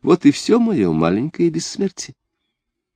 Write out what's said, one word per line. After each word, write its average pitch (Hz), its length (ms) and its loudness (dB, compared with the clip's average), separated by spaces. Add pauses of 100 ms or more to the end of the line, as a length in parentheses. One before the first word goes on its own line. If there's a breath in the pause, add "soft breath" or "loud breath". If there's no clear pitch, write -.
Вот 165 240 2
и 143 40 4
все - 300 0
мое 151 320 0
маленькое 101 580 0
бессмертие. 165 640 -6 (800)